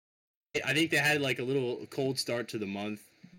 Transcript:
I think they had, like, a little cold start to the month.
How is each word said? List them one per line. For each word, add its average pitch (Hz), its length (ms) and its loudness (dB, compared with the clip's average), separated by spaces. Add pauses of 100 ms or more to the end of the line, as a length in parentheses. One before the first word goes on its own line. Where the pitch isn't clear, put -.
(680)
I 135 80 0
think 156 160 4
they 160 80 2
had, 147 240 4
like, 131 180 0
a 131 40 -2
little 123 460 0
cold 135 280 0
start 120 320 -2
to - 80 -6
the 104 80 -2
month. 101 360 -6 (380)